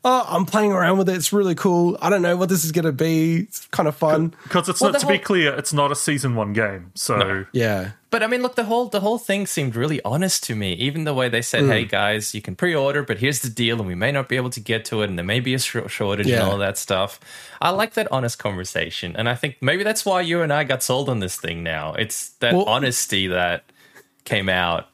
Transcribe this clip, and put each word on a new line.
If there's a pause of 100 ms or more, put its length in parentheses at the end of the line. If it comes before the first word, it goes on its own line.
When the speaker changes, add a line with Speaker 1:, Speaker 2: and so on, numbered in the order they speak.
Speaker 1:
"Oh,
I'm
playing
around
with
it.
It's
really
cool.
I
don't
know
what
this
is
gonna
be.
It's
kinda
fun." (140)
Speaker 2:
'Cause
it's
Speaker 3:
Well,
Speaker 2:
not,
Speaker 3:
the
Speaker 2:
to
be
Speaker 3:
whole
Speaker 2:
clear,
it's
not
a
season
one
game.
So
Speaker 3:
No.
Speaker 1:
Yeah. (200)
Speaker 3:
But,
I
mean,
look,
the
whole,
the
whole
thing
seemed
really
honest
to
me,
even
the
way
they
said,
Speaker 1:
Mm.
Speaker 3:
"Hey,
guys,
you
can
pre-order,
but
here's
the
deal,
and
we
may
not
be
able
to
get
to
it,
and
there
may
be
a
shor-,
shortage,"
Speaker 1:
Yeah.
Speaker 3:
and
all
that
stuff. (420)
I
like
that
honest
conversation,
and
I
think
maybe
that's
why
you
and
I
got
sold
on
this
thing
now.
It's (120)
that
Speaker 1:
Well
Speaker 3:
honesty
that (600)
came
out.